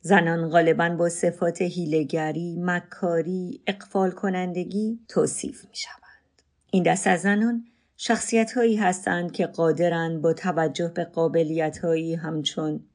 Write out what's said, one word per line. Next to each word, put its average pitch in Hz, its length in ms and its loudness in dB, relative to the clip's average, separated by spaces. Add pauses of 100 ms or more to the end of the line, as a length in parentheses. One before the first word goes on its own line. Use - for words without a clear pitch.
زنان 165 480 4
غالباً 165 400 4
با 170 200 0
صفات 170 520 -2
حیله‌گری، 165 960 -2
مکاری، 175 1080 -4
اقفال 196 440 -2
کنندگی 185 960 -4
توصیف - 640 -4
می‌شوند. - 720 -18 (300)
این 185 120 2
دست 170 240 2
از 175 140 2
زنان 220 440 0 (320)
شخصیت‌هایی 226 760 2
هستند 180 560 0
که 180 140 -2
قادرند 165 760 0
با 160 120 4
توجه 160 540 -2
به 170 160 -4
قابلیت‌هایی 165 1120 0
همچون 156 680 -4 (120)